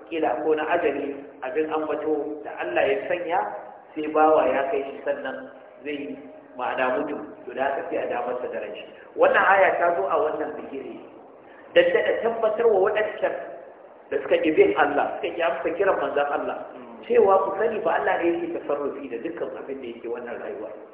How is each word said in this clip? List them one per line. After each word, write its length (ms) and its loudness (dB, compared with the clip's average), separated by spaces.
kila 320 -2
ko 180 2
na 100 0
ajali 540 0
abin 280 -2
ambato 720 -2
da 140 -12
Allah 320 0
ya 160 2
sanya 380 -2
sai 180 -6
bawa 400 6
ya 220 2
kai 140 -2
shi 200 -10
sannan 480 -6
zai 360 -8
ma'ana 420 0
mutu, 240 -4
to 120 -14
da 120 -2
haka 200 0
sai 140 -4
a 80 -2
damar 320 -4
sa 80 -6
da 140 -6
ran 120 -8
shi. 140 -14
Wannan 320 4
aya 320 6
ta 240 2
zo 80 0
a 100 2
wannan 380 0
bigire 400 -10
dan 140 8
daɗa 340 4
tabbatar 480 0
wa 140 6
waɗancan 540 2
da 120 -4
suka 220 2
ƙi 140 2
bin 220 8
Allah, 440 2
suka 100 -4
ƙi 140 -4
amsa 280 0
kiran 280 2
manzon 320 0
Allah, 260 -4
cewa 380 6
ku 180 0
sani 240 0
ba 180 0
Allah 180 2
ne 140 2
yake 200 -2
tasarrufi 600 -4
da 80 -8
dukkan 380 -6
abin 260 -10
da 40 -10
yake 200 -12
wannan 320 -8
rayuwa. 320 -10